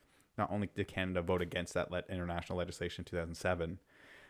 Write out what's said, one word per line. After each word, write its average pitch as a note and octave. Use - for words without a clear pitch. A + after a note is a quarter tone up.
not G#2+
only G#2
did G2
Canada F#2
vote F2+
against F2
that F2
le-, F2+
international F2
legislation F2
in E2+
two -
thousand E2
seven, F2